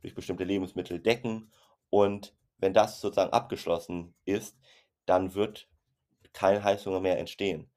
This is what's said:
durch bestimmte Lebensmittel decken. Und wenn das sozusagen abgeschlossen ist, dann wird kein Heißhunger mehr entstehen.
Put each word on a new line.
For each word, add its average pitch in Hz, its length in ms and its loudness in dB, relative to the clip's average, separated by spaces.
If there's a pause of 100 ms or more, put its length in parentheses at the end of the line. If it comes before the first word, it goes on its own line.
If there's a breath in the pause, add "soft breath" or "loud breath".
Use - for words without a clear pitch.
durch - 120 -14
bestimmte 92 300 -6
Lebensmittel 92 560 -4
decken. 113 520 -2 (380 soft breath)
Und 101 460 2 (220)
wenn 95 160 0
das 107 260 2
sozusagen 95 320 0
abgeschlossen 85 840 -4 (120)
ist, 101 320 -4 (480 soft breath)
dann 92 300 2
wird - 340 -4 (640)
kein 101 280 4
Heißhunger 101 380 0
mehr 92 180 2
entstehen. 87 600 -6